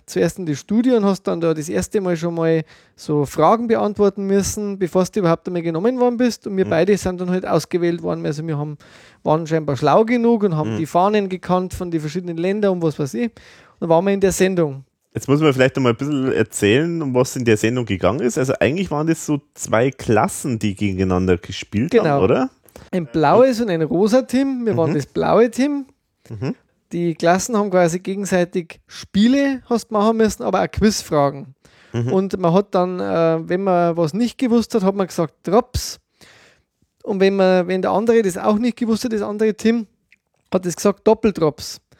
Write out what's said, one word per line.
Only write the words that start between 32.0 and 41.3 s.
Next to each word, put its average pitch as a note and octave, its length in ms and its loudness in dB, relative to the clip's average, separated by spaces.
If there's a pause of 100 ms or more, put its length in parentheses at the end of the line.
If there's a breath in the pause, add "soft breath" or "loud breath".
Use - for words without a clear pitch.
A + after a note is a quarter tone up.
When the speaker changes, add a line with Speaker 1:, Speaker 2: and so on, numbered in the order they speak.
Speaker 1:
Und F#3+ 260 0
man F3 140 2
hat G3 240 2
dann, F3+ 240 0
äh, E3 480 0
wenn F#3 160 -2
man F3 320 0
was E3 180 -2
nicht A3+ 240 -2
gewusst A#3 380 0
hat, G3 80 0
hat G3 120 2
man F#3+ 120 -2
gesagt, E3 280 -4 (120)
"Drops." - 540 -2 (1040 soft breath)
Und G3 180 -2
wenn G3 160 2
man, F#3 320 4
wenn F#3 120 -2
der F#3+ 100 0
andere A3+ 300 2
das F#3 160 -2
auch G#3+ 200 0
nicht A#3+ 180 -2
gewusst A3+ 300 -2
hat, A3+ 80 -4
das G#3 80 -2
andere G#3+ 320 -2
Team, A3 340 0 (640)
hat F#3 120 0
es E3+ 100 -6
gesagt, - 320 0
"Doppeldrops." F#3+ 720 0 (200 soft breath)